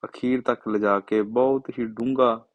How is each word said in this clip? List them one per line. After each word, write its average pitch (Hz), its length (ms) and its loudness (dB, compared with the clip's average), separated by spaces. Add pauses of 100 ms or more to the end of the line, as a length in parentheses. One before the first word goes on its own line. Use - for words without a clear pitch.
ਅਖੀਰ 127 380 -2
ਤੱਕ 120 280 -2
ਲਿਜਾ 104 320 2
ਕੇ, 107 220 0
ਬਹੁਤ 131 480 0
ਹੀ 120 160 -6
ਡੂੰਘਾ 117 680 0